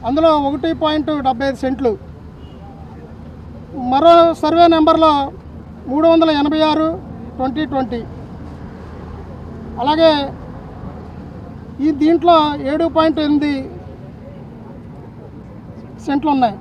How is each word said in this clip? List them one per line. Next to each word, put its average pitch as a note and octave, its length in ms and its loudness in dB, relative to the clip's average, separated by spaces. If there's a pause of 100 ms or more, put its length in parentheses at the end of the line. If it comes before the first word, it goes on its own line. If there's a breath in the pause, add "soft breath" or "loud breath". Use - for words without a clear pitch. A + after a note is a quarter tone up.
అందులో D#4 240 4 (160)
ఒకటి C#4+ 240 -2 (140)
పాయింట్ D#4 260 0 (160)
డెబ్బై C4 240 0
ఐదు B3+ 140 -6
సెంట్లు. C4 280 0 (2000)
మరో D#4 240 8 (260)
సర్వే E4 320 6
నెంబర్లో D#4+ 400 6 (760)
మూడు D#4 220 2
వందల E4 180 6 (100)
ఎనభై D4+ 200 2 (100)
ఆరు D#4 160 2 (500)
ట్వంటీ C4 360 -2
ట్వంటీ. B3 280 -2 (1800)
అలాగే D#4 280 6 (1700)
ఈ D#4 60 4 (100)
దీంట్లో E4 340 6 (360)
ఏడు D#4 160 0 (100)
పాయింట్ D#4+ 300 4
ఎనిమిది D4 260 2 (2500)
సెంట్లు D4 280 0
ఉన్నాయి. A#3+ 260 2